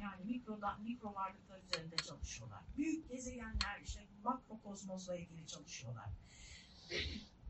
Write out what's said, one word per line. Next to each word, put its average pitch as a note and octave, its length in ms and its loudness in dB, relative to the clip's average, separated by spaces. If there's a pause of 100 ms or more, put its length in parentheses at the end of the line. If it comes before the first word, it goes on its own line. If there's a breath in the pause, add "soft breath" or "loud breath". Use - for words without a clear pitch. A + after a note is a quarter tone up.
yani F#3 240 -2
mikroda-, G#3 520 4
mikro A3 360 0
varlıklar F#3+ 500 0
üzerinde E3 320 0
çalışıyorlar. A#2 680 0 (140)
Büyük D#4 320 4
gezegenler, A#3 760 2
işte G#3 240 -6 (160)
makrokozmosla F#3+ 920 2
ilgili E3 320 -6
çalışıyorlar. A#2 640 -4 (1400 loud breath)